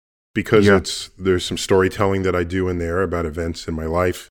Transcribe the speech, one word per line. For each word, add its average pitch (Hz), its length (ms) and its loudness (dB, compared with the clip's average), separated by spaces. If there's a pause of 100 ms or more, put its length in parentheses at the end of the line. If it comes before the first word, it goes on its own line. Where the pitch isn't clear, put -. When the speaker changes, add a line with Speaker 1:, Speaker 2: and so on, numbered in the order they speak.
(340)
Speaker 1:
because 104 340 4
Speaker 2:
Yeah. 98 100 6
Speaker 1:
it's, - 400 -6
there's 90 280 0
some 87 120 -6
storytelling 98 640 2
that 90 120 0
I 90 80 0
do 92 260 -2
in 87 100 -2
there 85 220 -2
about 85 240 -2
events 82 420 -6
in 85 60 -6
my 80 120 -6
life 87 460 -2